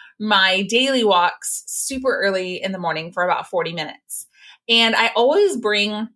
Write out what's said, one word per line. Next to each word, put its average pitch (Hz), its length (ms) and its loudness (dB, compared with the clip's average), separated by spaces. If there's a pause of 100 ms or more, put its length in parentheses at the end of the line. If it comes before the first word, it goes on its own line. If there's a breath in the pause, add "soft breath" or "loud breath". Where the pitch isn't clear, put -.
(200 loud breath)
my 190 480 2
daily 254 340 2
walks 180 640 0
super 262 540 -4
early 185 420 -2
in 190 100 -4
the 185 60 -6
morning 165 320 -6
for 180 120 -4
about 180 260 -2
forty 165 240 -2
minutes. - 540 -10 (420 loud breath)
And 226 260 4
I - 220 2
always 302 400 4
bring 208 580 -2